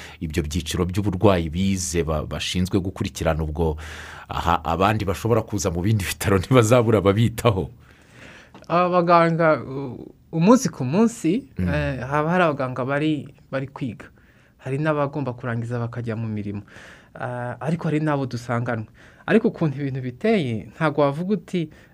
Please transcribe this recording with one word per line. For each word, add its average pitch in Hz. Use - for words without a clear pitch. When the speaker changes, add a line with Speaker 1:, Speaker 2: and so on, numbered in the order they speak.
Speaker 1:
ibyo 80
byiciro 78
by'uburwayi 92
bize 87
ba-, 76
bashinzwe 90
gukurikirana, 80
ubwo 78
aha -
abandi 95
bashobora 110
kuza 101
mu 87
bindi 107
bitaro -
ntibazabura 113
ababitaho?" 101
Speaker 2:
Aba 175
baganga, 170
u-, 135
umunsi 196
ku -
munsi, 214
Speaker 1:
Mm. -
Speaker 2:
eh, 143
haba 147
hari 185
abaganga 127
bari, 147
bari 135
kwiga. -
Hari 135
n'abagomba 147
kurangiza 117
bakajya 117
mu 113
mirimo. 104
Ah, 123
ariko 165
hari 151
n'abo 147
dusanganwe. 120
Ariko 220
ukuntu 151
ibintu 139
biteye, 127
ntago 156
wavuga 156
uti, 165